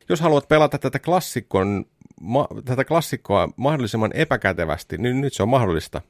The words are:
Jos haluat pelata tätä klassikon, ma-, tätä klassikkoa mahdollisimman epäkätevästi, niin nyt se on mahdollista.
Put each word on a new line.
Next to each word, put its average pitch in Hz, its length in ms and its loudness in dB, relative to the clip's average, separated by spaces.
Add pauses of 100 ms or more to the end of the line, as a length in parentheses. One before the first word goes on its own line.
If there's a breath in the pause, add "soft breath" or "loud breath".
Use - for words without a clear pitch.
Jos 170 120 0
haluat 151 260 4
pelata 151 300 4
tätä 139 220 -2
klassikon, 101 840 0 (360)
ma-, 123 260 0 (180)
tätä 123 200 -2
klassikkoa 110 720 0
mahdollisimman 117 560 0
epäkätevästi, 90 840 -2
niin 123 240 -2
nyt 139 120 -2
se 98 100 0
on 101 60 0
mahdollista. 98 600 0